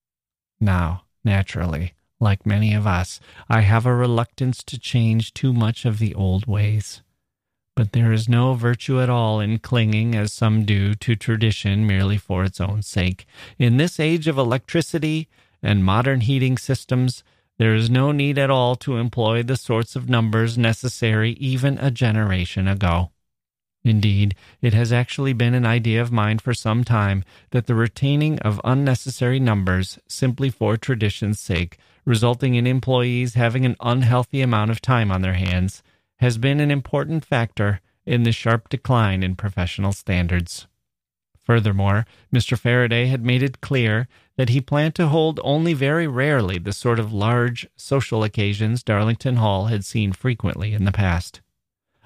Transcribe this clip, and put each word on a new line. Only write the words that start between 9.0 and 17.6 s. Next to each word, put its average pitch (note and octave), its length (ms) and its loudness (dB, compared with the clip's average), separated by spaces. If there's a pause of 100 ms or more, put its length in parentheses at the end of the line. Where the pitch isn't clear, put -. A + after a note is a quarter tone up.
at B2+ 100 0
all A2 280 0
in G#2+ 200 0
clinging, A2+ 560 0
as G#2+ 180 -2
some A2 320 2
do, G2+ 300 2
to A2+ 200 -2
tradition G#2+ 720 0
merely G2 300 2
for F#2 260 -2
its F#2+ 180 -4
own G2+ 220 -2
sake. F#2 440 -4 (320)
In A#2+ 180 4
this E3 240 0
age D#3+ 260 0
of C#3+ 120 0
electricity D#3 920 -2 (340)
and G#2 220 2
modern B2 380 2
heating C3 340 0
systems, B2+ 640 -2 (360)
there A2+ 160 4